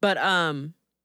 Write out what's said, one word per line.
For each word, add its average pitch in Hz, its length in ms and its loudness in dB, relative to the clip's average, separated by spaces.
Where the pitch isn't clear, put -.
But, 196 180 2
um, 160 560 0